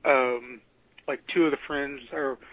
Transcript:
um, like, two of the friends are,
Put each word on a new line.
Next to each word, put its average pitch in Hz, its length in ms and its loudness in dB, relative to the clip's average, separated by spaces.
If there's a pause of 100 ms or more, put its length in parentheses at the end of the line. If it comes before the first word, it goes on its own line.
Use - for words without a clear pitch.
um, 123 560 2 (480)
like, 139 180 -6
two 175 200 2
of 151 40 2
the 139 60 0 (100)
friends 143 360 -6 (100)
are, 139 260 -4 (140)